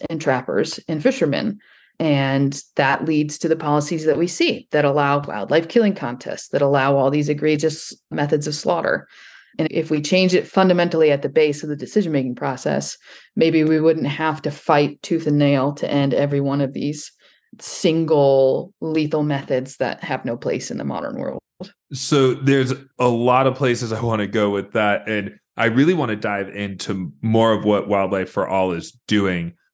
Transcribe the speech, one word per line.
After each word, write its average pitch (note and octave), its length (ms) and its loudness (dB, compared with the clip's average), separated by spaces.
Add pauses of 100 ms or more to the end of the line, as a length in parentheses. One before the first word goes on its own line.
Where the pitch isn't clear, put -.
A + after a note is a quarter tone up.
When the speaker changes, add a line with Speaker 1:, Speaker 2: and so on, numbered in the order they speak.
Speaker 1:
and E3 100 -6
trappers C#3 680 -2
and D#3 160 -4
fishermen. C3+ 540 0 (420)
And C#3 640 0 (140)
that C#3+ 300 2
leads D3+ 340 0
to - 80 -2
the D#3+ 100 2
policies D3+ 480 -2
that D#3 120 2
we E3+ 100 0
see D#4 440 -2
that D3 140 2
allow C#3+ 360 2
wildlife D3+ 460 0
killing G#3+ 260 0
contests, - 560 -10
that C#3+ 120 -2
allow C#3 340 2
all C#3 160 2
these D3 180 0
egregious D3+ 640 -2 (160)
methods D3 380 -2
of D3+ 80 -6
slaughter. - 520 -2 (500)
And D#3 120 -2
if D#3 220 -4
we D3+ 100 0
change F3+ 320 2
it F3+ 140 0
fundamentally F3 640 4
at C#3+ 120 0
the D#3 40 -2
base D3 360 2
of D#3 60 -6
the D3 60 -6
decision-making C#3+ 600 -2
process, C#3+ 600 -4 (380)
maybe E3 300 4
we D#3 160 4
wouldn't D#3 260 2
have D3+ 360 -2
to D3+ 80 -4
fight D3 500 0
tooth D#3+ 260 -4
and D3 100 2
nail C#3+ 360 2
to - 180 -6
end C#3 220 2
every C#3+ 260 0
one C#3 220 -2
of C3+ 100 -2
these D3 400 -6 (480)
single D3 1200 2
lethal D#3 440 -2
methods C#3 540 -4
that - 240 -4
have C3 220 -6
no A#2+ 140 -4
place - 340 -6
in - 60 -8
the - 80 -8
modern A2+ 320 -6
world. - 240 -8 (500)
Speaker 2:
So C3 440 2
there's C3+ 360 2 (280)
a B2+ 80 4
lot B2 400 4
of C3 80 0
places A#2+ 360 -2
I A2 80 -4
want A2 220 -2
to G2+ 60 -2
go G#2 240 0
with G2 220 -4
that. G#2 360 0
And G#2 280 -6 (200)
I A2+ 80 2
really C3+ 300 4
want C#3+ 160 -2
to G#2+ 40 -4
dive G#2 340 -4
into G2 600 -8 (100)
more A2+ 300 4
of G2+ 140 0
what G2+ 240 2
Wildlife F#2+ 400 0
for - 180 -2
All F#2+ 240 0
is E2+ 260 -8 (100)
doing. F2+ 460 0 (200)